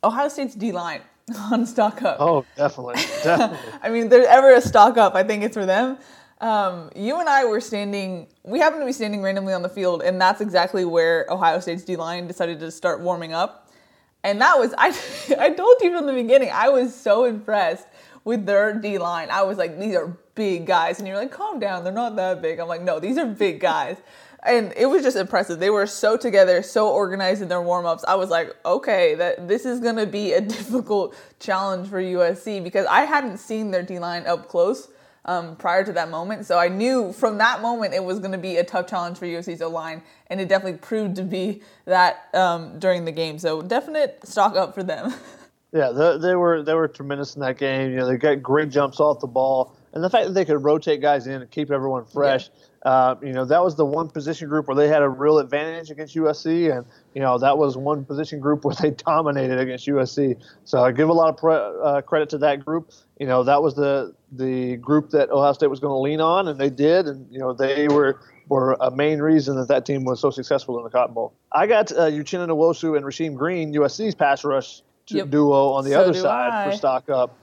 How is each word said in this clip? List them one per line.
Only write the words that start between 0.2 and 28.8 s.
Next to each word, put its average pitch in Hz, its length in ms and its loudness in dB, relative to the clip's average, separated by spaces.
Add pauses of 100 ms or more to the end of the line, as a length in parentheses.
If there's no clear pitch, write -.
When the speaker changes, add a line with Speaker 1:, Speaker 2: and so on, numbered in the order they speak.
Speaker 1:
State's 277 260 -8
D-line 175 480 -6 (200)
<laughs> 226 140 -12 (140)
on 233 160 0
Stock 214 360 -2
Up. - 180 0
Speaker 2:
Oh, 147 260 2 (100)
definitely, 135 380 -2
Speaker 1:
<laughs> - 300 -6
Speaker 2:
definitely. 175 340 2 (240)
Speaker 1:
I - 80 -4
mean, 233 140 0
if 214 60 2
there's 247 160 10
ever 262 280 10
a 240 60 10
Stock 226 360 6
Up, 208 200 6
I 190 80 4
think 208 180 -2
it's 214 140 -4
for 202 100 -4
them. 247 320 0 (400)
Um, 196 560 -2
you 233 240 -4
and 330 120 0
I 269 160 4
were 220 160 0
standing, 202 640 -8 (160)
we 233 140 -4
happened 311 240 2
to 269 40 -4
be 254 60 -4
standing 208 300 -6
randomly 190 320 -4
on 180 80 -6
the 180 80 -6
field, 180 320 -2
and 180 180 -2
that's 185 220 2
exactly 185 420 0
where 165 460 2
Ohio 165 300 0
State's 175 220 -8
D-line 175 440 -8
decided 170 340 -6
to 160 100 -12
start 160 300 -4
warming 170 320 -4
up. - 380 -6 (520)
And 202 200 -2
that 320 160 6
was, 233 180 0
I, 277 120 4
<laughs> - 500 -4
I - 160 4
told 415 260 6
you 349 160 2
from 302 100 -2
the 277 60 -2
beginning, 247 400 2
I 220 160 2
was 254 260 2
so 220 300 2
impressed 208 640 -2 (380)
with 220 200 -4
their 202 300 2
D-line. 175 560 -4
I 196 140 2
was 196 120 -4
like, 170 220 -4
"These 208 160 -4
are 165 140 0 (260)
big 185 320 -4
guys." 175 320 2
And 196 100 -10
you're 190 80 -6
like, 240 140 -6
"Calm 392 300 -8
down, 185 240 -6
they're 190 80 -6
not 226 240 -4
that 185 260 -4
big." 160 160 -4
I'm 165 100 -6
like, 170 140 -6
"No, 180 160 -2
these 202 200 -4
are 330 60 -2
big 202 360 -2
guys." 160 360 -2 (480)
And 226 320 2
it 247 100 2
was 277 160 4
just 254 140 2
impressive. 185 420 -2
They 190 120 2
were 208 160 2
so 214 300 0
together, 190 460 4
so 214 260 0
organized 196 520 0
in 185 80 -8
their 175 140 -2
warm-ups. 175 440 -2
I 185 100 2
was 190 120 -2
like, 165 260 -2 (100)
"Okay, 180 500 2